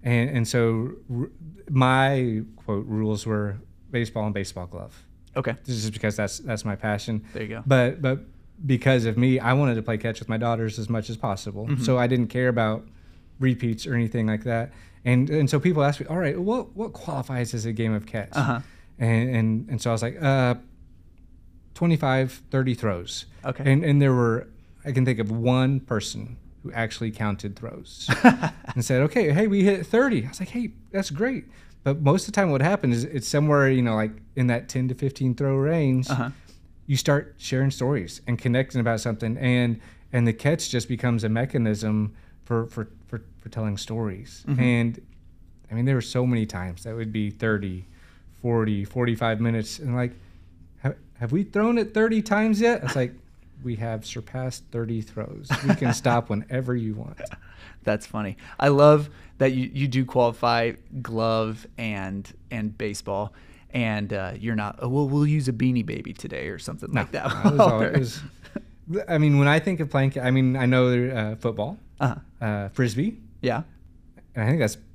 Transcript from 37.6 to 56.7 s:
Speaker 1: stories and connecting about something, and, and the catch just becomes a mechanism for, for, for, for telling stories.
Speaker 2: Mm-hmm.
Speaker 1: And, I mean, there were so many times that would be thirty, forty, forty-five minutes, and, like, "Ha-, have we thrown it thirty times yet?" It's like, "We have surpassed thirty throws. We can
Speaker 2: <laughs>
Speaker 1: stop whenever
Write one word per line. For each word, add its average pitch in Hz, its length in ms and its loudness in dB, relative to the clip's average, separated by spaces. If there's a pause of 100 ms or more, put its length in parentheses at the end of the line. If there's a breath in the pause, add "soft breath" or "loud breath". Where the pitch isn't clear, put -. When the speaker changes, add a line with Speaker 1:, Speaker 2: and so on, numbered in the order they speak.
Speaker 1:
stories 127 540 -4
and 120 140 -2
connecting 127 400 0
about 113 220 0
something, 113 360 -4
and, 123 440 2 (320 loud breath)
and 120 120 4
the 113 80 4
catch 143 360 0
just 123 180 -2
becomes 117 380 -2
a 107 40 0
mechanism 110 840 0 (320 soft breath)
for, 113 220 -2
for, 110 200 -8 (200)
for, - 140 -10 (200)
for 110 80 -16
telling 107 260 -4
stories. 110 720 -8
Speaker 2:
Mm-hmm. 131 140 0
Speaker 1:
And, 117 400 2 (680)
I 107 60 -8
mean, 117 80 0
there 135 120 2
were 120 60 0
so 127 240 -2
many 120 200 2
times 90 380 -8
that 113 120 -10
would 113 160 -6
be 107 180 -2
thirty, 101 560 -2 (560 soft breath)
forty, 110 440 0
forty-five 117 560 0
minutes, 113 380 -2
and, 139 140 -4
like, 123 200 -2 (720 soft breath)
"Ha-, 135 100 -2 (260)
have 117 140 -4
we 190 100 0
thrown 226 340 0
it 214 160 -2
thirty 220 280 2
times 214 400 2
yet?" 233 240 4
It's 131 100 -2
like, 127 180 0 (480)
"We 123 160 -4
have 110 280 -6
surpassed 127 640 -10
thirty 113 300 -4
throws. 107 480 -10 (180)
We - 80 6
can 123 180 0
Speaker 2:
<laughs> - 100 -4
Speaker 1:
stop 120 260 2
whenever 123 480 -4